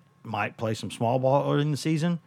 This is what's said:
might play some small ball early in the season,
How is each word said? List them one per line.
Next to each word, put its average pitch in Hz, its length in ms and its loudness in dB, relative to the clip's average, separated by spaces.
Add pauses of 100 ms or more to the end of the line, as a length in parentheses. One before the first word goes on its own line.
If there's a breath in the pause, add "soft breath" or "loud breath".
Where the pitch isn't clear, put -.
(240)
might 110 340 -4
play 113 160 -2
some 104 160 -6
small 120 300 0
ball 139 320 2
early 147 120 2
in 151 80 0
the 139 60 0
season, 160 500 0